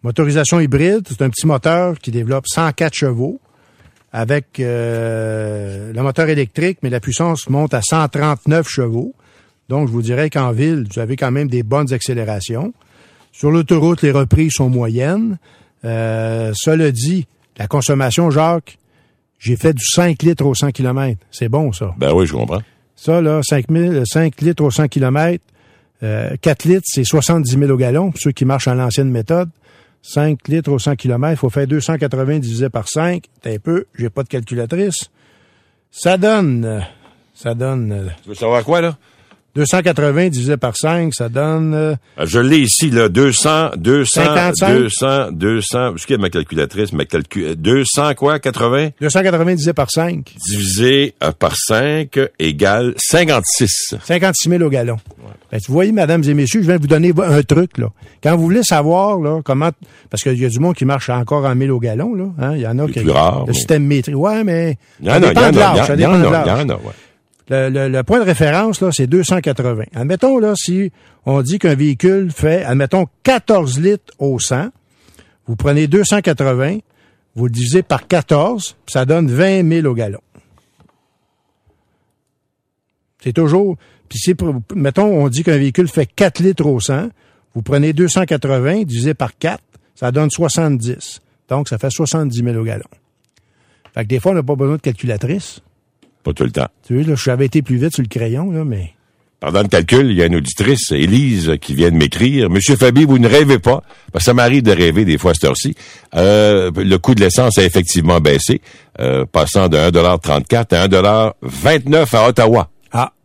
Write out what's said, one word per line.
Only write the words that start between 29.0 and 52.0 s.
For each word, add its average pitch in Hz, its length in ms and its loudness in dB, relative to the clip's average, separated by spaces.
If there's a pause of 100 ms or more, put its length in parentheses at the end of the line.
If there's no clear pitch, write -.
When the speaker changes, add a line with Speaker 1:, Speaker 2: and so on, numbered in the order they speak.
Speaker 1:
méthode. 160 400 -2 (520)
Cinq 147 460 -2
litres 151 240 -2
au 135 60 0
cent 143 180 -2
kilomètres, 127 440 -2
faut 127 100 0
faire 139 160 -2
deux 143 160 -2
cent 160 160 -4
quatre-vingts 131 400 -2
divisé 120 320 -4
par 113 180 -8
cinq. 170 360 -4 (180)
T'as 113 100 -8
un 107 60 -8
peu, 170 260 -4 (100)
j'ai 117 140 -6
pas 135 140 -8
de 120 60 -10
calculatrice. 127 840 -6 (800)
Ça 185 260 0
donne, 180 480 0
euh, 110 160 -6 (540)
ça 117 200 -8
donne, 123 380 -4
euh, 98 160 -8 (140)
Speaker 2:
Tu 95 80 -20
veux 104 40 -12
savoir 117 300 -2
quoi, 165 160 0
là ? 165 160 -4 (600)
Speaker 1:
Deux 147 100 0
cent 180 160 2
quatre-vingts 151 460 2
divisé 139 280 -2
par 123 200 -4
cinq, 165 360 -2
ça 117 160 -6
donne, 156 460 -2
euh, 151 220 -2 (200)
Speaker 2:
Ah, 76 80 -4
je 82 140 0
l'ai 139 200 4
ici, 147 300 2
là, 117 200 4
deux 131 240 4
cents, 156 440 0
deux 139 280 2
cents, - 200 0
Speaker 1:
cinquante-cinq. 175 500 2
Speaker 2:
deux 127 140 2
cents, 135 440 -2
deux 101 280 -2
cents, 123 340 -4
excusez 104 260 -2
ma 95 100 0
calculatrice, 80 600 -4
ma 73 120 -2
calcu-, 82 420 -6
euh, 82 100 -6
deux 113 280 2
cents 147 300 -2
quoi, 147 240 0
quatre-vingts ? 135 520 -2 (100)
Speaker 1:
Deux 147 100 -2
cent 190 120 2
quatre-vingts 175 340 2
divisé 160 160 0
par 143 180 -2
cinq. 165 420 -4 (160)
Speaker 2:
Divisé, 104 640 0 (100)
euh, 78 80 0
par 80 240 -2
cinq 139 640 -2 (180)